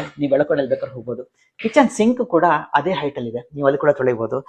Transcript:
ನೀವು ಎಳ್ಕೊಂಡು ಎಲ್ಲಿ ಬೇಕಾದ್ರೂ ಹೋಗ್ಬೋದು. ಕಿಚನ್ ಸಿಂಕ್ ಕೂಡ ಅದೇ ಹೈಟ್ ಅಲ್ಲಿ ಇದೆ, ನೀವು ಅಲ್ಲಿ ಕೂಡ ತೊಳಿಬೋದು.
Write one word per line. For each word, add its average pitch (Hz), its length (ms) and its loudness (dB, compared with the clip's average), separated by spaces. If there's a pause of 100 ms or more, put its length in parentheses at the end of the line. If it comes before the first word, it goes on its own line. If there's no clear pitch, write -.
(180)
ನೀವು 143 160 0
ಎಳ್ಕೊಂಡು 143 280 2
ಎಲ್ಲಿ 131 120 -2
ಬೇಕಾದ್ರೂ 131 220 -6
ಹೋಗ್ಬೋದು. 120 280 -10 (380)
ಕಿಚನ್ 247 260 2
ಸಿಂಕ್ 233 380 0
ಕೂಡ 170 180 2 (300)
ಅದೇ 147 180 0
ಹೈಟ್ 147 240 -4
ಅಲ್ಲಿ 120 140 -6
ಇದೆ, 120 240 -10
ನೀವು 143 120 -2
ಅಲ್ಲಿ 139 120 4
ಕೂಡ 147 120 4
ತೊಳಿಬೋದು. 123 580 -2